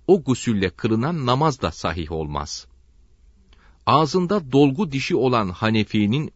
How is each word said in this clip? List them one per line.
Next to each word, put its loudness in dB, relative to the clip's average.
o 4
gusülle 0
kılınan -2
namaz 0
da 0
sahih -6
olmaz. -8
Ağzında 0
dolgu 4
dişi -2
olan 2
Hanefi'nin 0